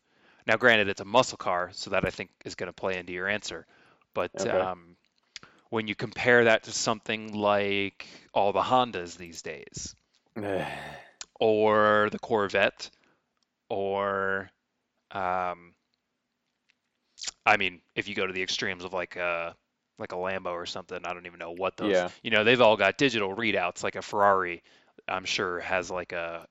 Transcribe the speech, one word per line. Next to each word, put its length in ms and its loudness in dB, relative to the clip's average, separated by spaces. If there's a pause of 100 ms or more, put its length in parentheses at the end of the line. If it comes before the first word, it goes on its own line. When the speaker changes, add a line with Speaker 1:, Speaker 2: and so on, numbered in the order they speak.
(480)
Speaker 1:
now 100 4
granted, 300 6
it's 140 -4
a 40 -12
muscle 320 2
car, 360 -2
so 180 -12
that 140 0
I 40 -2
think 220 -10 (120)
is 120 -12
gonna 180 -10
play 240 -4
into 160 -10
your 140 -6
answer. 400 -6 (460)
But, 260 -2
Speaker 2:
Okay. 180 0
Speaker 1:
um, 380 -4 (720)
when 180 -4
you 60 -2
compare 520 4
that 180 6
to 80 -14
something 640 -4
like 760 0 (260)
all 200 2
the 80 0
Hondas 560 -2
these 260 -16
days, 520 -12 (400)
Speaker 2:
<sighs> 1040 -8
Speaker 1:
or 720 6
the 80 -8
Corvette, 720 0 (800)
or, 800 -2 (640)
um, 640 -4 (1700)
I 120 6
mean, 240 -4 (140)
if 120 -6
you 80 -8
go 100 -2
to 80 -4
the 80 -4
extremes 420 -4
of, 100 -10
like, 220 -6
a, 400 -4 (420)
like, 140 -10
a 40 -8
Lambo 360 -6
or 140 -8
something, 400 -10
I 80 -6
don't 120 -14
even 140 -16
know 120 -12
what 260 -4
those, 160 0
Speaker 2:
Yeah. 160 2 (120)
Speaker 1:
you 80 -8
know, 140 4
they've 180 6
all 160 8
got 200 4
digital 380 0
readouts, 460 -2
like 140 -4
a 60 -10
Ferrari, 600 2 (460)
I'm 180 -4
sure 360 -4
has, 280 -2
like, 220 -8
a 400 -8